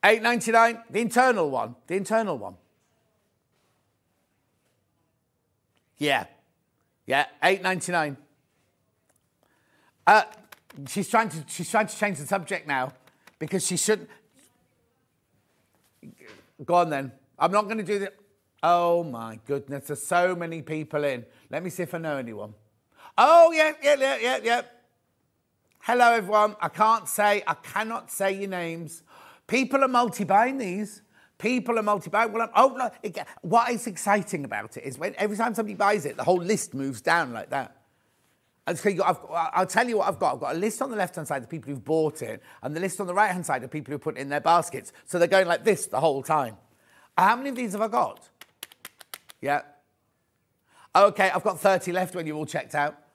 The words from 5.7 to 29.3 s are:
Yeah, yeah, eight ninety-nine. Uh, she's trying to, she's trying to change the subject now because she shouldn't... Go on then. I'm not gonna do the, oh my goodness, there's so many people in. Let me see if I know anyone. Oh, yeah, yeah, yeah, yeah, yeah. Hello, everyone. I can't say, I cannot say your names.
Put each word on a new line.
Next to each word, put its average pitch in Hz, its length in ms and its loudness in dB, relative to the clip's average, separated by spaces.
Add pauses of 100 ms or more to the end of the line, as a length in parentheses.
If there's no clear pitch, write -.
Yeah, 139 300 0 (800)
yeah, 139 200 0 (160)
eight 185 200 2
ninety-nine. 175 540 -2 (1900)
Uh, 202 160 8 (640)
she's 196 220 -4
trying 220 220 2
to, 151 180 -10
she's - 220 -10
trying 220 160 0
to - 100 -12
change 202 220 -4
the 143 80 -10
subject 175 420 -6
now 135 240 -2 (460)
because 170 280 -4
she 185 100 -2
shouldn't... 202 320 -2 (2500)
Go 170 100 0
on 175 160 4
then. 139 220 -4 (260)
I'm 170 140 2
not 202 160 2
gonna 220 140 -4
do 202 160 -4
the, 196 140 -6 (500)
oh 170 420 4
my 113 420 -10
goodness, 139 400 -6
there's 147 180 -8
so 180 300 2
many 165 280 -8
people 156 420 -6
in. 127 200 -2 (260)
Let 156 120 -6
me 185 80 -8
see 175 140 -6
if 165 100 -12
I 170 40 -4
know 160 180 -6
anyone. 110 380 -10 (680)
Oh, 330 300 10
yeah, 311 220 2 (100)
yeah, 285 160 6
yeah, 269 220 0
yeah, 247 220 0
yeah. 233 200 0 (1160)
Hello, 240 320 6
everyone. 208 480 2
I 170 80 -2
can't 214 400 2
say, 208 380 2
I 185 80 -2
cannot 220 580 -8
say 196 200 0
your 196 160 -6
names. 170 540 -8 (460)